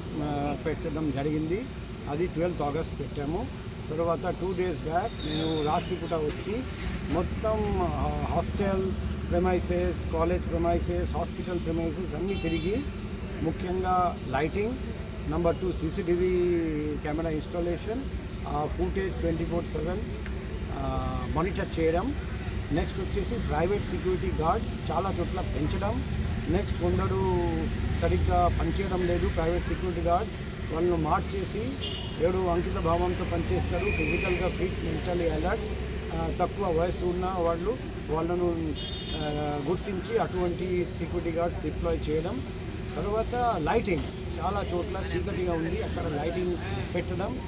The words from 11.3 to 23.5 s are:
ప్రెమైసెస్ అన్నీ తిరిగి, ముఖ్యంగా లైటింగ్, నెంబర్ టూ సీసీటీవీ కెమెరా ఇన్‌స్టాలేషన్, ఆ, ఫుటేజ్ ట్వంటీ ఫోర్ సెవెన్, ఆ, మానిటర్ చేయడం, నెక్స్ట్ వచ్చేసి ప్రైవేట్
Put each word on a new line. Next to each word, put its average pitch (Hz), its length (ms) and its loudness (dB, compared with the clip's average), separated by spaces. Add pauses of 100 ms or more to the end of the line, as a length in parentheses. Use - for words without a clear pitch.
ప్రెమైసెస్ 165 540 -2
అన్నీ 185 200 0
తిరిగి, 165 420 0 (640)
ముఖ్యంగా 180 760 2 (100)
లైటింగ్, 160 460 0 (560)
నెంబర్ 165 260 4
టూ 180 160 -2
సీసీటీవీ 175 840 2 (440)
కెమెరా 160 280 0
ఇన్‌స్టాలేషన్, 175 720 -2 (460)
ఆ, 151 180 0
ఫుటేజ్ 180 480 0
ట్వంటీ 165 300 0
ఫోర్ 170 200 0
సెవెన్, 160 360 -2 (720)
ఆ, 131 600 -2
మానిటర్ 180 460 0
చేయడం, 175 340 2 (580)
నెక్స్ట్ 165 260 0
వచ్చేసి - 360 0 (140)
ప్రైవేట్ 170 340 2